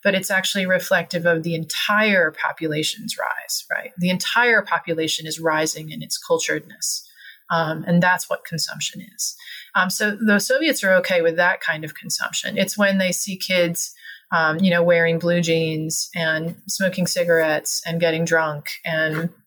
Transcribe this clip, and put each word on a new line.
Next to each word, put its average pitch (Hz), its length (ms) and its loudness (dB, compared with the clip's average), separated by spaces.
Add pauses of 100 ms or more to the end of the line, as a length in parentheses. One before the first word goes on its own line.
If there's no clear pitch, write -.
but 196 120 4
it's 190 160 -2
actually 190 340 0
reflective 175 600 0
of 165 180 4
the 170 120 -2
entire 190 760 2
population's - 840 -4
rise, - 540 -6
right? - 280 -6
The 180 100 2
entire 220 540 2
population 160 640 -2
is 160 140 -8
rising 156 520 0
in 156 100 -10
its - 180 -8 (100)
culturedness. 160 720 -2 (480)
Um, 160 340 -2
and 175 160 4
that's 180 260 2
what - 160 -6
consumption - 640 -8 (100)
is. - 200 -6 (400)
Um, 185 160 0
so 208 280 -2
the 208 200 4
Soviets 269 440 0
are 190 120 4
okay 180 260 2
with 165 140 2
that 175 260 2
kind 156 240 -4
of 156 80 -12
consumption. - 640 -6
It's 190 180 -2
when 196 220 2
they 185 140 2
see 185 260 -4
kids, 175 560 0 (380)
um, 160 300 2
you 190 100 6
know, 170 100 4
wearing 165 380 4
blue 175 220 2
jeans 160 760 0
and 165 400 -2 (120)
smoking 185 380 -2
cigarettes 165 800 0
and 170 140 -4
getting 165 260 2
drunk 160 400 0 (180)
and 160 460 -2 (180)